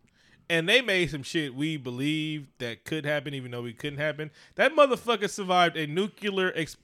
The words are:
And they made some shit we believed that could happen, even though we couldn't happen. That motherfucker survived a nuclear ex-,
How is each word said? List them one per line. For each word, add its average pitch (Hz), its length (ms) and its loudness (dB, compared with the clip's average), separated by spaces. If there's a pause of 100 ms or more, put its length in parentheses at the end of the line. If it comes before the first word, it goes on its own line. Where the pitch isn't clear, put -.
(500)
And 165 200 0
they 247 120 6
made 185 280 2
some 139 140 -6
shit 147 320 -2
we 151 220 -2
believed 147 720 -4 (100)
that 117 240 -8
could 156 220 -6
happen, 147 280 -2
even 127 180 -8
though 120 120 -8
we 120 100 -8
couldn't 143 260 -8
happen. 151 300 -4 (260)
That 269 200 4
motherfucker 233 540 4
survived 180 480 4
a 156 100 -2
nuclear 190 680 -2
ex-, - 300 -6